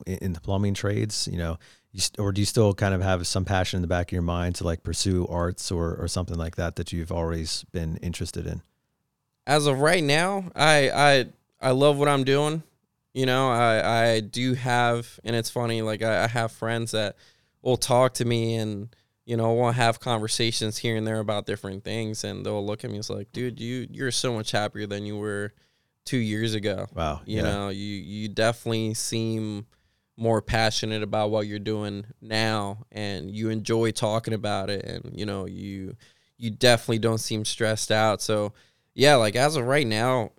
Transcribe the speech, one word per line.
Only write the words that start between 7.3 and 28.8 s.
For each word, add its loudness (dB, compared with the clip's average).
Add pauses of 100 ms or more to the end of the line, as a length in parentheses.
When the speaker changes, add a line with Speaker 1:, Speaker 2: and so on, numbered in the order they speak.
Speaker 1:
been -4
interested -6
in? -6 (840)
Speaker 2:
As 2
of 2
right 4
now, 2 (100)
I, 6
I, 6 (360)
I 2
love 6
what 4
I'm 4
doing. 2 (500)
You 0
know, 4
I, 4
I 4
do -2
have, 0
and -2
it's -2
funny, -2
like, -2
I, 2
I 2
have -2
friends -4
that -2 (460)
will 2
talk 4
to -2
me 0
and, -6 (320)
you -2
know, 2
we'll 4
have 2
conversations -2
here 0
and -2
there -2
about -2
different -6
things, -6
and -8
they'll -4
look -6
at -8
me, -6
it's -8
like, -8
"Dude, -6
you, -6
you're -4
so 0
much -4
happier -2
than -6
you -8
were -6 (520)
two -2
years 0
ago." -2
Speaker 1:
Wow, -2
Speaker 2:
You -4
Speaker 1:
yeah. 0
Speaker 2:
know, 0
you, -6
you -8
definitely 0